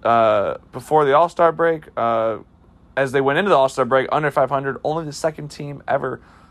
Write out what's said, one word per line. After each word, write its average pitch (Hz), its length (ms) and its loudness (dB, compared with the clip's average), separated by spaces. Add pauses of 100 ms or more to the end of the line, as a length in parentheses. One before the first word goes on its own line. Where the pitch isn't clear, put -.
uh, 110 560 2 (120)
before 147 320 0
the 139 100 2
All-Star 170 380 2
break. 160 340 -2 (120)
Uh, 113 400 0 (580)
as 135 160 -2
they 135 80 2
went 139 200 0
into 202 100 0
the 160 80 6
All-Star 135 260 2
break 127 260 0
under 147 220 -2
five 139 180 0
hundred, 139 360 -4
only 156 180 -4
the 151 80 -10
second 151 380 -6
team 143 360 -14
ever 131 360 -4 (300)